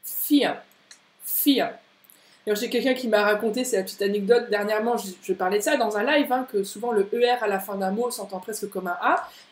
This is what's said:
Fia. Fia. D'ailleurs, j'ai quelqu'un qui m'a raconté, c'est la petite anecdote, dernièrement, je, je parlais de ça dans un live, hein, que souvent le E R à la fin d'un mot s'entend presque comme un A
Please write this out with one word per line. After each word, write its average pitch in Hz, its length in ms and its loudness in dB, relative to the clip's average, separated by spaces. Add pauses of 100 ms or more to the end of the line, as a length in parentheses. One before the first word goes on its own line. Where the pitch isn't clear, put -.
Fia. - 600 0 (600)
Fia. - 540 2 (680)
D'ailleurs, 208 140 0
j'ai 240 100 -4
quelqu'un 254 240 2
qui 247 140 -4
m'a 208 140 4
raconté, 214 420 2
c'est 247 120 -2
la 190 60 2
petite - 180 -8
anecdote, 208 480 2
dernièrement, 214 480 0
je, 196 140 -6 (120)
je - 120 -4
parlais 190 240 0
de 208 40 0
ça 302 140 2
dans 214 220 0
un 208 40 0
live, 277 300 2
hein, 254 180 0
que 196 140 0
souvent 214 280 -6
le 202 200 2
E 240 260 2
R 226 40 -4
à 220 40 -2
la 196 120 0
fin 196 180 -6
d'un 190 140 -2
mot 233 200 -2
s'entend 202 280 -10
presque 214 320 -8
comme 185 160 -6
un 196 160 -2
A 269 260 2 (240)